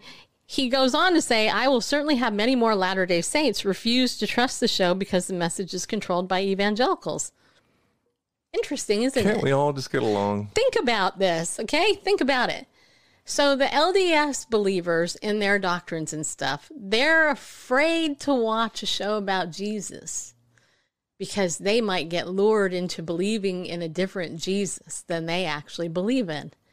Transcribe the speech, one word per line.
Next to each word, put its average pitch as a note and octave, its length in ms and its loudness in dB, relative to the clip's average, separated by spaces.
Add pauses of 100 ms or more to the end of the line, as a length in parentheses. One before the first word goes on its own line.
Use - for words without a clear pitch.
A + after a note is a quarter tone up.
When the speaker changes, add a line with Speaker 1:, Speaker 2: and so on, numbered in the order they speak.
(460)
Speaker 1:
he C4+ 220 -2
goes C4 260 2
on F4 200 4
to D#4+ 60 4
say, A3 280 2
"I A3 180 0
will C4+ 140 2
certainly D4 360 0
have A#3+ 160 0
many G#3+ 220 2
more A3+ 220 4
Latter-day F#3 460 2
Saints D4 420 0
refuse A#3 540 0
to G#3+ 80 -2
trust - 340 0
the A#3+ 80 4
show F3+ 260 2
because F#3+ 320 -2
the F#3+ 80 -6
message F3 400 -4
is F3+ 100 -6
controlled F#3 440 -2
by F#3 140 0
evangelicals." G3+ 880 0 (1200)
Interesting, B3 500 -2
isn't B3+ 200 2
Speaker 2:
Can't G#3+ 160 2
Speaker 1:
it? - 40 -2
Speaker 2:
we C#3 100 2
all C#3+ 200 4
just C3+ 180 -8
get C3+ 120 0
along? G#2 520 2
Speaker 1:
Think B4+ 220 2
about A3+ 420 0
this, E3+ 420 0
okay? E4 340 2
Think - 260 0
about B3+ 300 2
it. - 160 -10 (580)
So C#4+ 320 2
the C4+ 180 2
L D#4 180 4
D F#4 200 4
S D4 320 2
believers F3 720 0
in G#3 220 -2
their G3+ 200 2
doctrines F3 540 -4
and D#3 120 -6
stuff, C#3+ 500 -6
they're C#4+ 540 2
afraid D4+ 920 -2
to C#4+ 120 0
watch A3+ 500 0
a - 40 -6
show G#3 300 -2
about F#3+ 340 -2
Jesus - 840 -8 (840)
because F#3+ 400 -2
they G3+ 220 0
might F#3 280 -2
get E3+ 200 -4
lured G3 440 2
into F3+ 300 -4
believing F#3 640 -2
in F3 160 -8
a E3 60 -4
different E3+ 520 -4
Jesus - 680 -4
than E3 180 -4
they F3 180 -2
actually D#3 440 -6
believe F#3+ 420 -2
in. D3 220 -8 (200)